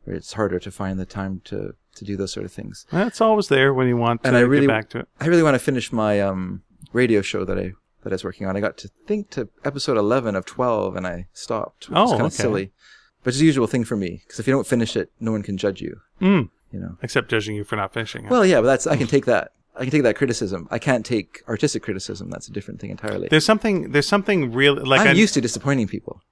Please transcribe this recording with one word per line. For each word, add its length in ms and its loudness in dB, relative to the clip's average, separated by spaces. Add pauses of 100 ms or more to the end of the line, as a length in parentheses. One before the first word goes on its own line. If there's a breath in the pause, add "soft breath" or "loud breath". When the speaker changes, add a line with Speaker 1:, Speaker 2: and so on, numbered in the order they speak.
Speaker 1:
Where 120 -8
it's 180 -12
harder 260 -2
to 120 -12
find 280 -6
the 60 -6
time 400 -8
to, 280 -10 (220)
to 100 -18
do 120 -6
those 160 -4
sort 120 -10
of 60 -14
things. 400 -16
Speaker 2:
Well, 160 0
it's 140 -4
always 280 2
there 240 4
when 140 2
you 100 2
want 260 0
to 40 0
Speaker 1:
And 80 2
I 60 4
really, 260 4
Speaker 2:
get 60 0
back 160 -4
to 100 -10
it. 80 -10 (120)
Speaker 1:
I 80 -2
really 160 6
wanna 160 4
finish 340 -4
my, 260 2
um, 440 -4 (280)
radio 300 4
show 240 -4
that 120 -2
I, 160 -6 (300)
that 80 -6
I 40 -2
was 80 -6
working 240 -8
on. 100 -2
I 20 -2
got 200 -4
to 100 -16 (180)
think 240 -4
to 160 -6 (160)
episode 340 -2
eleven 380 0
of 100 -4
twelve, 500 -2
and 120 -6
I 260 -8
stopped, 560 -8
which 80 0
Speaker 2:
Oh, 80 6
Speaker 1:
is 60 2
kinda 140 2
Speaker 2:
okay. 100 -2
Speaker 1:
silly. 360 -2 (520 soft breath)
Which 120 -2
is 40 -4
the 60 6
usual 220 4
thing 160 -2
for 120 -4
me, 320 -6
'cause 120 -16
if 80 -2
you 60 2
don't 120 0
finish 300 0
it, 240 -4
no 120 -4
one 120 -2
can 140 -6
judge 240 -2
you. 200 -12 (200)
Speaker 2:
Mm. 280 4 (220)
Speaker 1:
You 80 -12
know? 240 -12
Speaker 2:
Except 260 -2
judging 260 -2
you 80 -6
for 120 -6
not 180 -4
finishing 320 -8
it. 60 -2
Speaker 1:
Well, 140 6
yeah, 160 6
but 60 4
that's, 200 2
I 100 2
can 100 0
take 180 2
that. 260 0 (240)
I 60 -8
can 100 -4
take 120 2
that 120 4
criticism. 560 -4
I 80 -4
can't 260 0
take 420 -6
artistic 360 -2
criticism. 460 -10
That's 180 -14
a 40 -18
different 280 -12
thing 100 -12
entirely. 400 -6
Speaker 2:
There's 160 4
something, 460 2
there's 160 2
something 440 0
real, 240 4
like, 260 4
Speaker 1:
I'm 60 6
Speaker 2:
I 40 6
Speaker 1:
used 240 6
to 60 2
disappointing 460 -2
people. 340 -10 (100)